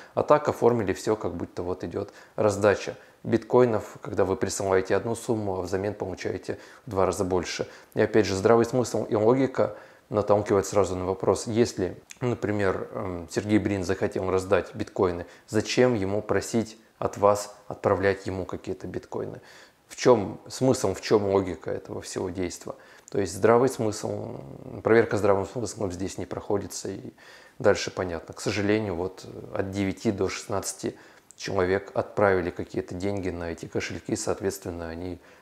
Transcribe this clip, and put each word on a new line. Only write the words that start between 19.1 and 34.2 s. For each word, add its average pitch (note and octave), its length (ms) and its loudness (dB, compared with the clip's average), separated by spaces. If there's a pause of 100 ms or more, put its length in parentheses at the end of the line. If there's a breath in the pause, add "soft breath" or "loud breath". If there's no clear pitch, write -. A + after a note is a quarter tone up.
В - 80 -18
чем A2 520 4
смысл, A#2 460 2
в - 60 -8
чем G#2 260 2
логика F#2+ 440 0
этого G2+ 300 -8
всего - 280 -6
действа? F2+ 460 -8 (360 loud breath)
То G2+ 100 -2
есть F#2 140 -2
здравый A2+ 340 6
смысл, A2 720 -4 (420)
проверка A2 340 6
здравым G2 300 4
смыслом G#2+ 460 -4
здесь F2+ 260 -6
не F#2+ 80 -6
проходится, - 600 -6
и A2 240 -10 (460 loud breath)
дальше G2 320 2
понятно. F2 440 -6
К - 60 -16
сожалению, G#2 560 0
вот F#2 300 -8 (280)
от F#2+ 160 -4
девяти G2 420 -2
до F#2+ 160 -2
шестнадцати - 640 -6 (420 loud breath)
человек F#2+ 580 0
отправили F#2+ 560 2
какие-то - 440 -8
деньги F#2+ 360 -4
на E2+ 200 -6
эти E2 160 -10
кошельки, - 480 -6
соответственно, F#2 720 -4